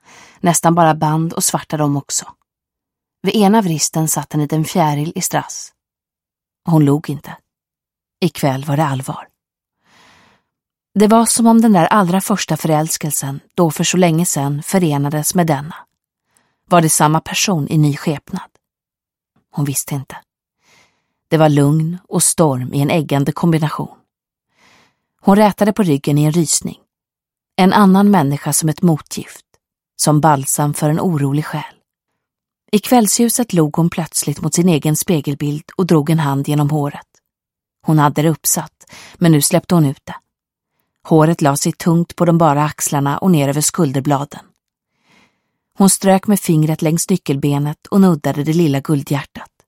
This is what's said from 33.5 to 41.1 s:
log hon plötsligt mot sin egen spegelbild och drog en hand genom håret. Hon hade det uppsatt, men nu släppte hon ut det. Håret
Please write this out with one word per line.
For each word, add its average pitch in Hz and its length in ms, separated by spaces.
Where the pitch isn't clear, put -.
log 156 240
hon 165 140
plötsligt - 500
mot 156 140
sin 175 140
egen 156 280
spegelbild 147 680
och 190 100
drog 160 240
en 165 80
hand 139 300
genom 147 220
håret. 143 360
Hon 156 160
hade 147 240
det 160 60
uppsatt, - 640
men 170 180
nu 143 100
släppte - 320
hon 160 120
ut 135 180
det. - 120
Håret 160 380